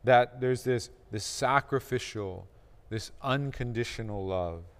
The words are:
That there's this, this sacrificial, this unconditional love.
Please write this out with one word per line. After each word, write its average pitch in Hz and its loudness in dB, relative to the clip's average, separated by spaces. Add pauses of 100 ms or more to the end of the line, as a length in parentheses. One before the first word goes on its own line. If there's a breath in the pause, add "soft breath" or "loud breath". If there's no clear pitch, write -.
That 123 6
there's 127 0
this, 123 0 (220)
this 107 -6
sacrificial, 123 0 (420 soft breath)
this 110 -6 (100)
unconditional 120 -2
love. 87 -2 (180)